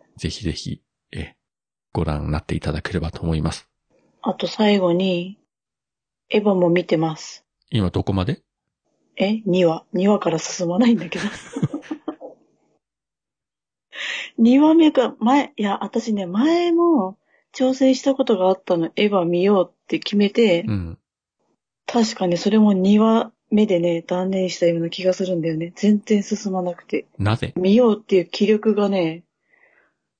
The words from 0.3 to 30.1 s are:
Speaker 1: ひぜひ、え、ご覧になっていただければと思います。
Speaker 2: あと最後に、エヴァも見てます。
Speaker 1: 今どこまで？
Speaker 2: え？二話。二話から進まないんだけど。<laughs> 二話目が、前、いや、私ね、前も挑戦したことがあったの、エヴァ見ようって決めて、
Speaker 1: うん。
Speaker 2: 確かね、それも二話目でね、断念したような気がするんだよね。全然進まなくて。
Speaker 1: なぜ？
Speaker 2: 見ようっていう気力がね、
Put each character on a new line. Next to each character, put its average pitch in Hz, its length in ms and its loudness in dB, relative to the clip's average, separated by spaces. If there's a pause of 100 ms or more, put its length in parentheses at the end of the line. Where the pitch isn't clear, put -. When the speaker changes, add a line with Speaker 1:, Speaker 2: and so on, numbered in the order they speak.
Speaker 1:
ひ - 120 -14
ぜ 82 80 -4
ひ、 - 320 -10 (300)
え、 - 240 -14 (560)
ご 85 100 -4
覧 76 240 -4
に 76 60 -4
な 80 80 -2
っ - 40 -20
て 82 120 -6
い 80 40 -6
た 76 120 -6
だ 76 100 -6
け - 100 -10
れ 90 60 -4
ば 80 140 -6
と - 100 -12
思 82 140 -2
い 76 60 -4
ま 80 100 -4
す。 - 160 -18 (540)
Speaker 2:
あ - 120 -4
と 185 140 -8
最 208 300 2
後 180 140 2
に、 185 460 -2 (920)
エ 214 80 2
ヴ 208 40 2
ァ 202 140 2
も 175 140 2
見 175 140 2
て 175 120 0
ま 160 200 -2
す。 - 280 -20 (260)
Speaker 1:
今 95 200 0
ど 92 120 -2
こ - 100 -2
ま 95 120 0
で？ 139 180 -4 (720)
Speaker 2:
え？ 220 300 -2
二 180 180 2
話。 165 280 0
二 185 160 0
話 208 100 4
か 170 120 -2
ら 160 100 -2
進 - 260 -6
ま 175 140 0
な 240 80 4
い 233 60 6
ん 185 40 0
だ 165 100 -8
け 170 120 -8
ど。 - 60 -6
<laughs> - 120 -8 (3000)
二 240 200 6
話 311 160 6
目 320 160 6
が、 254 300 0
前、 254 360 2
い 214 60 -4
や、 202 200 -2
私 226 300 -4
ね、 196 140 -4
前 330 460 0
も 320 440 2 (380)
挑 262 200 0
戦 262 200 4
し - 80 -4
た 277 120 2
こ 269 100 0
と 226 120 2
が 185 120 2
あ 190 40 4
っ 185 100 -2
た 180 140 0
の、 165 200 -2
エ 208 100 0
ヴ 202 40 0
ァ 190 140 2
見 175 200 0
よ 196 180 4
う 180 80 -2
っ - 40 -20 (120)
て 160 120 -4
決 - 180 -4
め 202 140 2
て、 190 360 2
Speaker 1:
う 110 60 -2
ん。 87 260 -6 (880)
Speaker 2:
確 226 280 0
か 185 120 -4
ね、 175 100 0
そ 196 140 -2
れ 220 80 4
も 208 140 4
二 190 260 4
話 226 340 2 (180)
目 214 160 4
で 185 120 0
ね、 170 240 -2
断 185 280 -4
念 185 200 -2
し - 80 -12
た 175 80 2
よ 170 100 2
う 165 40 -4
な 170 100 -4
気 180 140 -10
が 185 100 2
す 190 100 -4
る 180 120 -4
ん 160 60 -4
だ 165 60 -4
よ 160 80 -4
ね。 170 180 -8
全 208 260 2
然 208 220 0
進 202 300 -6
ま 185 100 -4
な 175 120 -6
く - 100 -20
て。 - 220 -8 (120)
Speaker 1:
な 107 180 0
ぜ？ - 200 -8
Speaker 2:
見 185 180 2
よ 233 200 4
う 214 40 -4
っ - 60 -18
て 196 120 0
い 180 60 6
う 170 40 -6
気 - 200 -2
力 214 280 2
が 202 140 0
ね、 175 360 -2 (960)